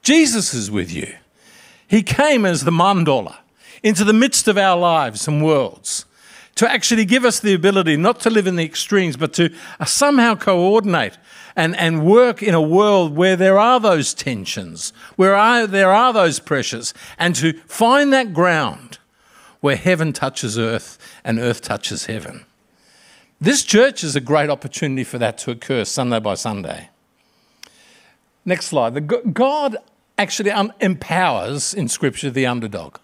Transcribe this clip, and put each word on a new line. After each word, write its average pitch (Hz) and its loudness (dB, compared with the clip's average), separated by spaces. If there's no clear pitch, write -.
Jesus 247 2
is 104 -6
with 90 -4
you. - -10
He 214 2
came 277 2
as 156 -2
the 156 0
mandala 165 2
into 208 2
the 208 4
midst 226 2
of 202 2
our 190 4
lives 160 0
and 151 -2
worlds 143 -2
to 226 2
actually 220 0
give 247 2
us 226 2
the 208 2
ability 175 2
not 214 0
to 226 0
live 214 0
in 180 -2
the 165 -2
extremes, 170 -2
but 151 -4
to, 170 0
uh, 170 -6
somehow 254 2
coordinate 185 0
and, 165 0
and 165 0
work 226 4
in 202 2
a 165 4
world 175 2
where 185 2
there 190 4
are 240 4
those 180 0
tensions, 98 -10
where 190 4
I, 226 2
there 190 2
are 240 4
those 175 2
pressures, 123 -6
and 170 0
to 160 0
find 269 2
that 254 0
ground 156 -2
where 143 0
heaven 160 0
touches 120 -6
earth 113 -6
and 113 -2
earth 120 -4
touches - -8
heaven. - -12
This 247 0
church 247 2
is 143 -4
a 139 0
great 147 0
opportunity 135 -6
for - -12
that 117 -2
to - -10
occur 120 -4
Sunday 120 -4
by 107 -6
Sunday. 98 -10
Next 180 -4
slide. 123 -2
The 143 -4
G-, 214 -2
God 269 -2
actually 202 -2
un-, 208 -2
empowers 147 -2
in 190 -4
Scripture 139 -4
the 131 -2
underdog. 107 -8